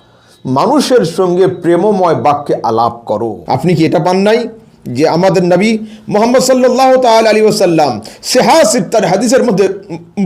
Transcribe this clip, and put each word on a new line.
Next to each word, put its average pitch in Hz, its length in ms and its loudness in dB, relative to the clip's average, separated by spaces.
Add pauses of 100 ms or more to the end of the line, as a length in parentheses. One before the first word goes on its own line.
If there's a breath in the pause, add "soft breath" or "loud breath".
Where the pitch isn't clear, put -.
(440 soft breath)
মানুষের 208 600 0
সঙ্গে 180 420 0
প্রেমময় 175 680 0
বাক্যে 147 480 -2
আলাপ 117 440 -2
করো। 107 400 -6
আপনি 165 280 -2
কি 160 120 2
এটা 147 120 -2
পান 180 180 0
নাই 220 320 0 (360 loud breath)
যে 131 240 -2
আমাদের 175 360 0
নবী 202 340 0 (300 loud breath)
মুহাম্মদ 233 320 2
সাল্লাল্লাহু 254 640 2
তাআলা 226 160 4
আলাইহি 214 240 2
ওয়াসাল্লাম 160 580 0 (220 loud breath)
সিহাহ 254 400 2
সিত্তার 214 420 0
হাদিসের 220 400 0
মধ্যে 196 240 0 (580)